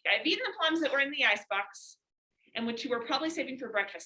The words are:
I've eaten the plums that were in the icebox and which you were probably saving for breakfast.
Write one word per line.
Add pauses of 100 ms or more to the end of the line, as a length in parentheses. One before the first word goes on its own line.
I've
eaten
the
plums
that
were
in
the
icebox (580)
and
which
you
were
probably
saving
for
breakfast.